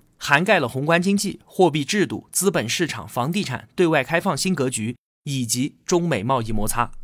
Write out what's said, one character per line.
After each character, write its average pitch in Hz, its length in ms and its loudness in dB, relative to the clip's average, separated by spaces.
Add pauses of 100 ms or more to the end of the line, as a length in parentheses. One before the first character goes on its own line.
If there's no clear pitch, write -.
(160)
涵 147 260 2
盖 202 160 4
了 139 80 0
宏 131 200 -4
观 170 160 2
经 196 120 2
济、 196 300 -2
货 175 260 2
币 147 140 -2
制 196 220 0
度、 - 260 -8
资 185 180 0
本 127 160 -2
市 156 200 -2
场、 - 200 -8
房 131 240 -4
地 190 140 -2
产、 123 300 -10
对 180 120 2
外 156 160 4
开 165 160 0
放 175 160 0
新 185 200 0
格 135 160 0
局 117 260 -6 (280)
以 131 200 -4
及 120 400 -2
中 175 240 2
美 117 140 0
贸 127 180 0
易 110 100 -4
摩 107 160 0
擦 120 260 -2 (120)